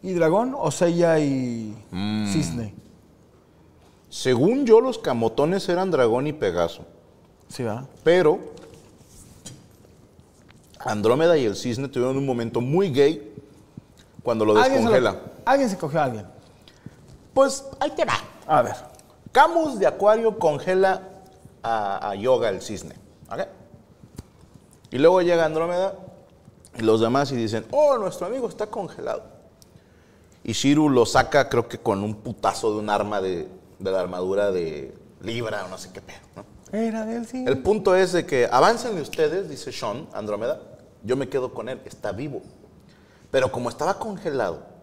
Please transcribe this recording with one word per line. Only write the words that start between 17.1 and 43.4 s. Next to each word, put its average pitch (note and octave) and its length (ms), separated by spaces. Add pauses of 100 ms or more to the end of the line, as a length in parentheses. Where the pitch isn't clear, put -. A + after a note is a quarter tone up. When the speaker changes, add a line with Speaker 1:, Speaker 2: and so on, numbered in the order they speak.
Speaker 2:
Pues - 300 (160)
ahí D4 120
te - 140
va. - 80 (340)
Speaker 1:
A D3 140
ver. - 140 (560)
Speaker 2:
Camus D#4 480
de F#3 80
Acuario A3 520
congela F#3 640 (640)
a, G#2 480
a G2 40
Yoga A#2 340
el F#2+ 120
Cisne. E2 340 (360)
¿Ok? - 80 (1500)
Y A#2+ 80
luego F3+ 220
llega E3+ 240
Andrómeda F3 500 (840)
y A#2 60
los A2 180
demás C3 300
y C3+ 40
dicen, A2+ 360
"Oh, C#4+ 260
nuestro F#3 300
amigo A#3+ 200
está G#3 200
congelado." - 560 (1200)
Y A2+ 100
Shiru D3 360
lo B2 160
saca, C3 440
creo A#2 180
que - 120
con G2+ 240
un G#2+ 120
putazo A2 580
de G#2+ 60
un G#2 100
arma G#2 300
de, F#2 280 (320)
de F#2+ 120
la F#2+ 80
armadura F#2 520
de D#2 420 (280)
Libra G#2+ 440
o F2+ 40
no F#2 100
sé F#2 120
qué F#2+ 100
pedo, - 180 (160)
¿no? G2 100 (320)
Speaker 1:
Era A3+ 280
del A3+ 200
Cisne. B3+ 240
Speaker 2:
El G#3+ 100
punto G#3 360
es F#3 180
de E3+ 120
que, B2 240
"Aváncenle G#3 520
ustedes", E3 480
dice C3+ 240
Sean, A#2+ 400
Andrómeda, G#2 480 (420)
"yo A#2+ 140
me C3+ 120
quedo B2+ 240
con A2+ 140
él, C3 180
está - 280
vivo." B2+ 280 (880)
Pero C3 200